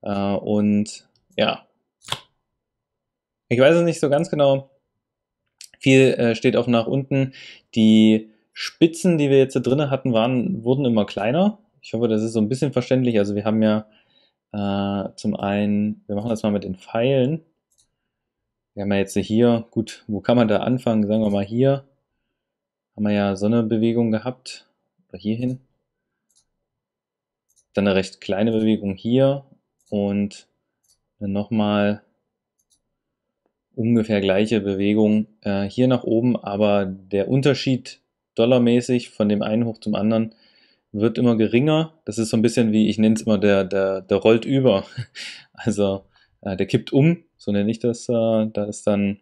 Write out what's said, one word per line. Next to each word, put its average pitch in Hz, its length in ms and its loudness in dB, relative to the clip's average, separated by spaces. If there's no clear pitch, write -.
Äh, 101 340 -4
und 104 720 -2
ja. - 300 -2
Ich 120 120 0
weiß 151 160 6
es 170 60 2
nicht 165 180 -2
so 151 80 0
ganz 147 220 0
genau. 139 400 0
Viel, 131 360 6
äh, 117 200 0
steht 123 220 0
auf 120 120 0
nach 117 180 2
unten. 135 480 -2
Die 110 560 4
Spitzen, - 680 0
die 143 100 0
wir 135 100 4
jetzt 135 180 2
da 131 40 0
drinne 135 300 -2
hatten, 131 220 -2
waren, 113 520 0
wurden 131 220 0
immer 113 180 2
kleiner. 147 540 -2
Ich - 120 -20
hoffe, 117 140 -2
das 110 160 0
ist 113 100 -4
so 117 80 0
ein 104 80 0
bisschen 131 240 -2
verständlich. 123 460 0
Also 101 160 -2
wir 104 100 -4
haben 110 180 0
ja, 107 260 0
äh, 101 640 -6
zum 107 180 -6
einen, 104 720 -4
wir 107 80 -8
machen 104 160 -6
das 110 140 -6
mal 107 80 0
mit 101 120 -4
den 92 120 -10
Pfeilen. 135 680 -2
Wir 101 100 -8
haben 101 80 -2
ja 98 60 0
jetzt 95 180 -2
hier, 113 540 2
gut, - 360 -8
wo 101 140 -6
kann 120 160 2
man 120 120 4
da 101 100 2
anfangen? 120 480 -2
Sagen 107 160 0
wir 107 80 0
mal 101 140 -2
hier. 135 400 0
Haben 104 100 -6
wir 104 80 0
ja 101 240 0
so 98 100 -4
eine 117 180 2
Bewegung 113 480 0
gehabt. - 560 -8
Oder - 100 -18
hierhin. 123 420 -6
Dann 101 120 0
eine 98 100 2
recht - 240 -4
kleine 104 320 -2
Bewegung 107 420 0
hier. 135 500 0
Und 101 560 -4
dann 101 140 -8
nochmal 104 720 -2
ungefähr 113 460 0
gleiche 101 400 2
Bewegung, 104 680 0
äh, 98 220 -4
hier 120 260 0
nach 127 160 0
oben. 117 320 0
Aber 101 500 0
der 95 420 -4
Unterschied 131 720 -2
dollarmäßig 120 760 2
von 104 180 0
dem 104 140 0
einen 110 220 -2
hoch 113 140 -8
zum 107 160 -6
anderen 110 400 -2
wird 110 240 0
immer 120 200 2
geringer. 147 580 0
Das 107 140 -8
ist 110 100 -2
so - 80 -2
ein 110 60 2
bisschen 113 300 2
wie, 107 160 2
ich 104 100 -4
nenn's 110 240 2
immer, 107 160 0
der, 98 260 2
der, 95 380 -2
der 101 160 0
rollt 113 260 4
über. 127 400 2
<laughs> - 300 -20
Also, 98 520 -4
äh, 98 140 -6
der 98 100 -2
kippt - 260 -4
um, 160 320 2
so - 140 -6
nenne 101 180 0
ich 117 80 -4
das. 117 320 -6
Äh, 113 420 0
da 104 160 -4
ist - 180 -10
dann 101 360 -2